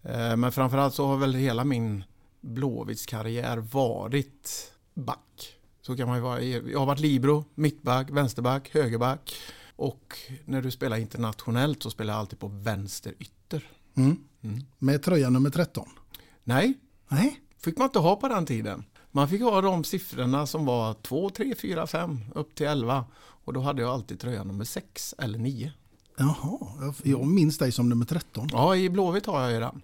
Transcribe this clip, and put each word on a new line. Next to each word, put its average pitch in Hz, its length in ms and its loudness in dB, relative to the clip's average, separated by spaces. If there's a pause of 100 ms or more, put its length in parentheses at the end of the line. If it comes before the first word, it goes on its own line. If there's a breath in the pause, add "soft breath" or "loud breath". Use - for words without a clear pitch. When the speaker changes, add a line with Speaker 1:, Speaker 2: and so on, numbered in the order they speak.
Speaker 1:
Eh, 117 340 -2
men 123 140 2
framförallt 135 420 2
så 139 140 0
har 135 100 2
väl 135 160 2
hela 127 300 2
min 113 400 0 (380)
Blåvitts 117 640 -4
karriär 117 520 -4
varit 117 1120 -2 (220)
back. - 640 -10 (240)
Så 127 160 -6
kan 123 100 -2
man 123 100 0
ju 117 60 -2
vara. 123 200 -2
Jag 123 360 -4
har 135 60 2
varit 139 140 2
libero, 147 460 4 (100)
mittback, 131 560 2
vänsterback, 135 640 0
högerback. 123 600 0 (400 loud breath)
Och - 420 -6 (280)
när 131 160 -2
du 127 100 -2
spelar 123 260 -2
internationellt 117 840 -2
så 107 60 -6
spelar 104 240 -4
jag 107 60 -2
alltid 101 200 -8
på 110 80 -8
vänster 101 720 -6
ytter. - 440 -10 (340)
Speaker 2:
Mm. 135 200 4 (260)
Speaker 1:
Mm. 110 160 -6 (200)
Speaker 2:
Med 139 240 2
tröja 151 260 4
nummer 131 200 4
tretton? 156 400 -4 (540 loud breath)
Speaker 1:
Nej. 151 300 2 (340)
Speaker 2:
Nej. 214 320 2 (180)
Speaker 1:
Fick 165 200 -4
man 262 80 4
inte 262 140 4
ha 170 160 6
på 233 120 -2
den 208 180 0
tiden. 107 380 -4 (300 soft breath)
Man 139 160 4
fick 202 120 0
ha 214 200 6
de 185 220 4
siffrorna 135 640 0
som 156 180 -2
var 117 280 2
två, 165 360 -4
tre, 226 260 -4
fyra, - 320 -4
fem 165 320 -4 (160)
upp 151 200 -8
till 147 100 -2
elva. 131 400 0 (400 soft breath)
Och 127 80 -8
då 131 60 -2
hade 139 220 -2
jag 120 100 0
alltid 113 280 -6
tröja 117 240 -4
nummer 98 220 -6
sex - 520 -10
eller 107 220 -4
nio. 127 320 -4 (460)
Speaker 2:
Jaha, 147 400 0 (240)
jag, 139 120 -6 (100)
jag 131 240 2
minns 156 300 6
dig 131 140 2
som 120 180 2
nummer 117 160 2
tretton. 151 460 -4
Speaker 1:
Ja, 156 240 4
i 185 140 2
Blåvitt 190 360 2
har 160 160 0
jag 123 100 0
ju 113 80 0
den. 120 240 -6